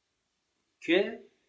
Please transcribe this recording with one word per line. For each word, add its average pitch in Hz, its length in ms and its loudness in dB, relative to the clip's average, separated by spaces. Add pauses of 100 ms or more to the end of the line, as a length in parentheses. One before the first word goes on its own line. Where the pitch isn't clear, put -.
(800)
که 208 440 0 (260)